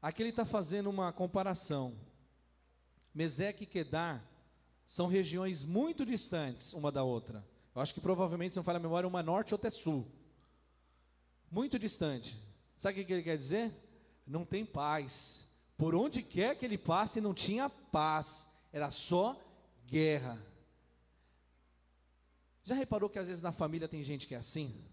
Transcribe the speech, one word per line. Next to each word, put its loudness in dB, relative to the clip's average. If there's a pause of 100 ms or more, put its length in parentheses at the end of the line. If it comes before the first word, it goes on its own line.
Aqui -2
ele 0
tá 2
fazendo 0
uma 0
comparação. 0 (1160)
Meseque -2
e -12
Quedar -2 (640)
são 0
regiões 2
muito 2
distantes -2
uma 0
da 2
outra. -2 (280)
Eu -2
acho 0
que -8
provavelmente, 2
se -2
não -2
falha 2
a -2
memória, 2
uma 0
é 0
norte, 2
outra 0
é -6
sul. 0 (1400)
Muito 0
distante. -2 (400)
Sabe -2
o -4
que -4
que 0
ele 0
quer 2
dizer? 0 (520)
Não -4
tem -2
paz. -2 (300)
Por 4
onde 2
quer 0
que -4
ele 0
passe, 2
não 2
tinha 0
paz. 0 (240)
Era -2
só 2 (480)
guerra. 2 (2250)
Já 0
reparou 2
que -6
às -2
vezes -4
na -2
família -2
tem -6
gente -4
que -8
é -6
assim? -6